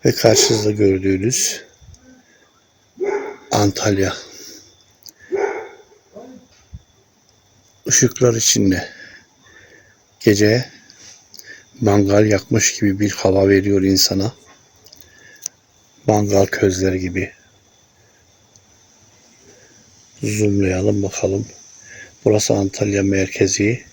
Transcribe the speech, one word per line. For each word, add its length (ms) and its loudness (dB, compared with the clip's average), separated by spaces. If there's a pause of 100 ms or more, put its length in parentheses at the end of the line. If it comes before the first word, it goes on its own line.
Ve 60 4
karşınızda 600 2
gördüğünüz 920 0 (1900)
Antalya. 600 0 (3750)
Işıklar 480 2
içinde. 560 0 (1300)
Gece 500 2 (1120)
mangal 440 2
yakmış 540 -2
gibi 200 -2
bir 120 0
hava 380 2
veriyor 320 2
insana. 520 0 (1800)
Mangal 360 2
közleri 540 0
gibi. 320 -6 (3000)
Zoomlayalım 800 0
bakalım. 440 -4 (800)
Burası 280 2
Antalya 500 -2
merkezi. 880 0